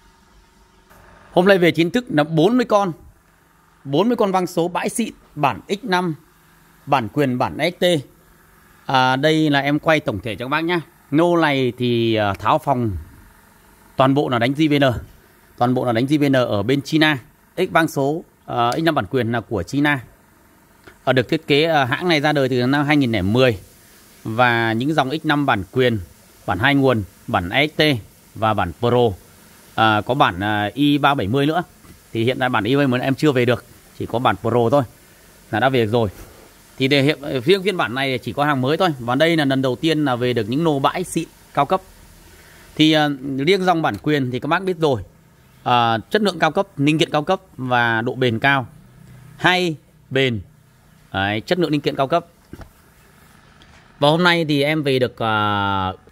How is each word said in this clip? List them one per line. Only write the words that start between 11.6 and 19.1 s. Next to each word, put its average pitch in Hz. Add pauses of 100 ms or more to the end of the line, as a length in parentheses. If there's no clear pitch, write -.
thì, 117
à, 104
tháo 120
phòng 123 (1000)
toàn 135
bộ 147
là 123
đánh 120
J 151
V 143
N. 127 (560)
Toàn 123
bộ 127
là 123
đánh 117
J 147
V 143
N -
ở 117
bên 135
China. 156 (380)
X 180
vang 165
số, 151 (220)
à, 120
X 160
năm 160
bản 127
quyền 117